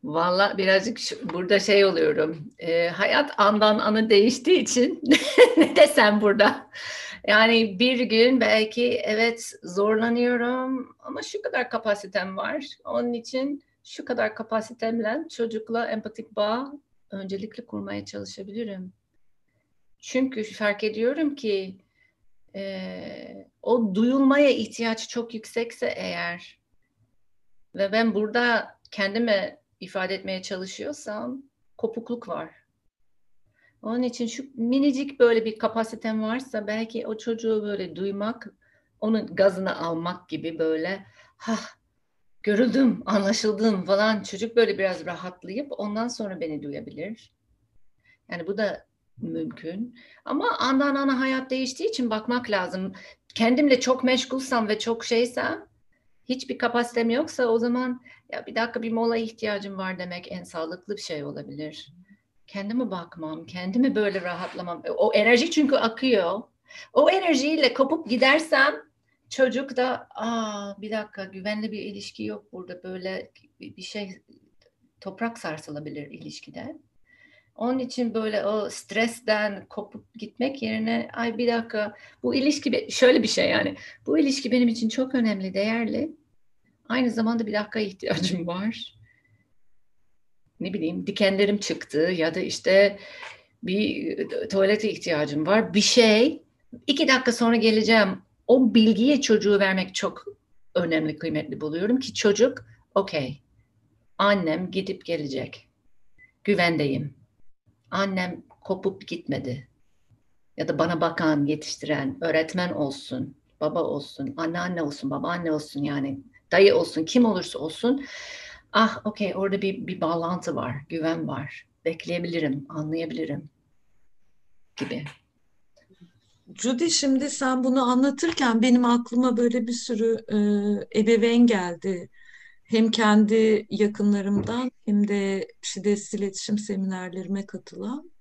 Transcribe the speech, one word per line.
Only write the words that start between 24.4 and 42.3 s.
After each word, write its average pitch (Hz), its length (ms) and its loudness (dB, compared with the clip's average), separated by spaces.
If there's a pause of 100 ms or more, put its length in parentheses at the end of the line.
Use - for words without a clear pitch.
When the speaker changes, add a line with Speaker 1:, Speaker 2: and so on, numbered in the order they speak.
Speaker 1:
ihtiyaç 226 600 -2
çok 233 240 -8
yüksekse 233 640 -6
eğer 175 640 -8 (1160)
ve 190 160 0
ben 226 240 2
burada 226 640 0 (140)
kendime 202 680 -2 (200)
ifade 185 360 -6
etmeye 190 260 -8
çalışıyorsam 214 1000 -10 (340)
kopukluk 233 500 -8
var. 160 240 -8 (1300)
Onun 233 220 -4
için 240 240 -4
şu - 180 -10 (100)
minicik 269 640 0
böyle 233 260 6
bir 220 120 -6
kapasitem 220 680 -2
varsa 220 440 -6
belki 220 400 -4
o 220 100 -6
çocuğu 220 460 -2
böyle 190 320 -6
duymak, 202 580 -6 (480)
onun 214 340 0
gazını 190 420 2
almak 165 520 -4
gibi 156 300 -6
böyle, 160 460 -2 (320)
"Hah, - 300 -6 (760)